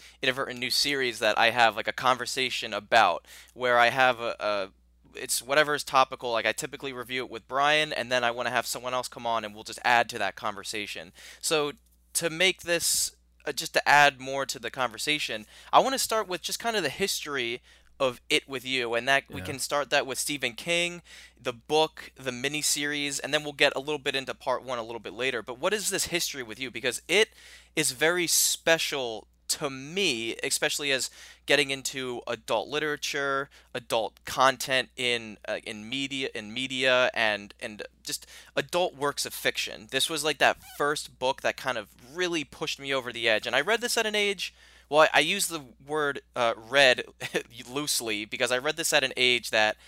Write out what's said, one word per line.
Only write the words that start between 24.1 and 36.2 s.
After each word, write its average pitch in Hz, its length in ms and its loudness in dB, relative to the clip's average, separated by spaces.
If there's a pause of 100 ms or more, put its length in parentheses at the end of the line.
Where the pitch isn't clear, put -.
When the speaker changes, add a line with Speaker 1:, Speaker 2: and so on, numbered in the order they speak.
Speaker 1:
into 127 180 -4
part 123 300 -2
one 123 160 -6
a 113 60 -6
little 113 160 -8
bit 101 120 -10
later. 123 300 -2
But 120 160 -10
what 185 160 0
is 190 160 -2
this 175 160 -2
history 147 380 -4
with 107 160 -12
you? 131 100 -8
Because 117 380 -4
It 202 220 2 (440)
is 147 180 0
very 160 360 2
special 135 1000 0 (220)
to - 200 -2
me, 135 760 -4
especially 143 480 -2
as 123 180 -2 (400)
getting 143 220 4
into 131 560 -6
adult 113 400 -2
literature, 143 840 -4 (240)
adult 117 380 -2 (120)
content 131 720 2
in, 117 400 -2 (120)
uh, 107 160 -4
in 107 240 -12
media, 135 440 -6